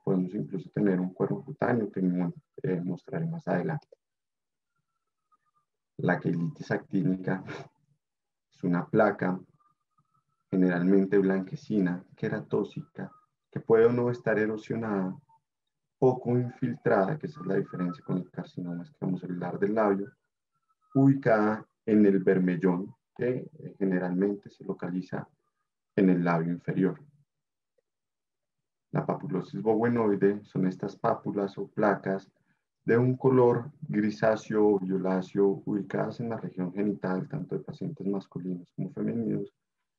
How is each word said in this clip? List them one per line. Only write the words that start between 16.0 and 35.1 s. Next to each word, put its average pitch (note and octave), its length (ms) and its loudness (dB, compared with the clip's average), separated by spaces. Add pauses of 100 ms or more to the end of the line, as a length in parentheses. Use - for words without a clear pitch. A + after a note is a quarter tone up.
infiltrada, A#2 800 0
que F#2 120 -8
esa - 140 -16
es F#2 40 -10
la F#2+ 100 0
diferencia F2+ 480 -4
con F#2+ 120 -4
el F2+ 120 -6
carcinoma F2 540 -10
escamocelular F2+ 800 -6
del G2+ 140 0
labio, G2+ 360 0 (840)
ubicada A#2 680 4 (220)
en G#2+ 200 6
el G2 120 6
bermellón, F#2 720 2 (220)
que, B2+ 380 -4
eh, - 260 -18
generalmente F#2+ 720 -2
se - 140 -20
localiza F#2 640 -8 (680)
en F#2+ 160 6
el F2 140 4
labio E2+ 260 0
inferior. F2 480 -2 (1900)
La - 160 -2
papulosis F#2 560 -6
bogonoide G#2+ 800 2
son F#2+ 220 -2
estas F#2+ 300 -6
pápulas G2+ 600 -4
o G2 120 -8
placas G2 640 -2 (520)
de A2+ 140 4
un B2+ 180 2
color B2 540 4 (120)
grisáceo G#2+ 840 0
o G#2 140 6
violáceo F#2 840 0